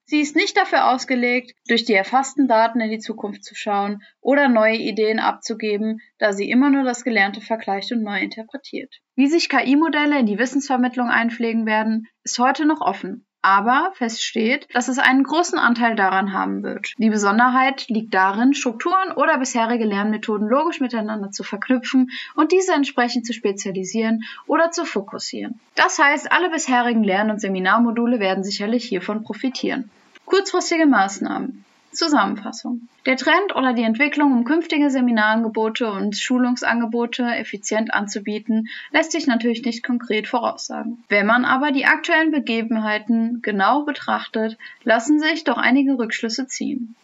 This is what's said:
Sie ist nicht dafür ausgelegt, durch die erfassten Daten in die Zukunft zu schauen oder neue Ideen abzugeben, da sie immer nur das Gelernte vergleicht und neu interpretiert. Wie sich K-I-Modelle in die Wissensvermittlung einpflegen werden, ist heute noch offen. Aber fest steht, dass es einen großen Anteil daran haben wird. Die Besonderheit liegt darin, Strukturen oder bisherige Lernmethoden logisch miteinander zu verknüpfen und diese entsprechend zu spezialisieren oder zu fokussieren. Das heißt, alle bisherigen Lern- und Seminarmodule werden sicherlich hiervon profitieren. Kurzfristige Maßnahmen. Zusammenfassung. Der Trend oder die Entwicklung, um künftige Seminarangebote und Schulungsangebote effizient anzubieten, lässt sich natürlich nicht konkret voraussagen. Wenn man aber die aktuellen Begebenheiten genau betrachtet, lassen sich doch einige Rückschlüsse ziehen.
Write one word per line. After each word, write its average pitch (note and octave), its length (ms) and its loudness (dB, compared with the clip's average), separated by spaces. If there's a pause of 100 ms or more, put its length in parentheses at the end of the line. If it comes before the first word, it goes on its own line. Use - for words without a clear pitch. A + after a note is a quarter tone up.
Sie D4+ 160 0
ist D4 160 -2
nicht G4 220 2
dafür E4 320 2
ausgelegt, B3 640 -2 (120)
durch A#3 200 2
die A3 80 2
erfassten C4 520 2
Daten A3+ 360 4
in A3 80 -4
die A3 80 -4
Zukunft G#3+ 440 -10
zu - 120 -20
schauen G3+ 480 -4 (180)
oder C#4 280 4
neue A3 280 4
Ideen A3 420 0
abzugeben, A3 840 -4 (160)
da G#3 160 2
sie G3+ 160 -4
immer C4 180 4
nur C4+ 160 2
das A#3+ 200 -4
Gelernte G3+ 360 0
vergleicht G3+ 500 -6
und A#3 120 -2
neu G3+ 180 -4
interpretiert. - 800 -12 (160)
Wie C#4 120 4
sich E4 200 2
K-I-Modelle D4 680 2
in A#3+ 80 4
die G3+ 120 0
Wissensvermittlung B3+ 680 0
einpflegen A3+ 560 0
werden, A3 420 0 (160)
ist - 160 -6
heute C#4 280 2
noch D4+ 160 0
offen. F3+ 420 -6 (200)
Aber A#3+ 500 4
fest A3 280 -4
steht, A#3 500 -2
dass B3 140 0
es C4 140 -2
einen C4 240 4
großen E4+ 340 0
Anteil A#3 380 2
daran G3 360 2
haben G3 300 -4
wird. - 360 -8
Die A3 120 4
Besonderheit B3 800 2
liegt A3 260 -4
darin, G3+ 400 4
Strukturen E4+ 640 -2
oder D4+ 200 2
bisherige A#3 480 0
Lernmethoden G#3+ 640 -2
logisch D#4 300 0
miteinander G#3+ 540 -4
zu - 100 -12
verknüpfen B3+ 680 0 (240)
und D#4 160 2
diese F#4 200 2
entsprechend A#3+ 540 0
zu A#3+ 60 -6
spezialisieren G#3 880 -2 (240)
oder E4 240 2
zu E4 140 -4
fokussieren. - 760 -8 (160)
Das - 240 2
heißt, D4 320 2
alle E4+ 200 2
bisherigen A#3+ 520 0
Lern- G#3+ 300 0
und G#3 80 -4
Seminarmodule A3 800 2
werden F#3+ 240 0
sicherlich G#3 400 -2
hiervon G#3 400 -4
profitieren. - 640 -6 (340)
Kurzfristige F4+ 640 0
Maßnahmen. - 800 0 (300)
Zusammenfassung. A#3 920 -2 (160)
Der C4 140 0
Trend F4 360 2
oder B3+ 200 0
die A#3 80 0
Entwicklung, C#4+ 500 2
um A#3 120 4
künftige D4 440 0
Seminarangebote A3 1040 0
und G3+ 240 -4
Schulungsangebote A#3+ 1040 -2
effizient A3 720 -4
anzubieten, G#3+ 760 -4 (240)
lässt D#4+ 200 0
sich D4+ 140 -2
natürlich A#3 360 0
nicht A3+ 220 -6
konkret A#3 420 -2
voraussagen. - 840 -6
Wenn G3+ 160 2
man A#3+ 180 2
aber C4 260 0
die C4+ 140 0
aktuellen D#4+ 460 2
Begebenheiten A3+ 1120 -2
genau G#3+ 400 2
betrachtet, A3 720 -4 (280)
lassen A#3+ 360 4
sich D#4 240 -2
doch A#3+ 140 0
einige C4+ 400 4
Rückschlüsse A3+ 480 -2
ziehen. - 580 -8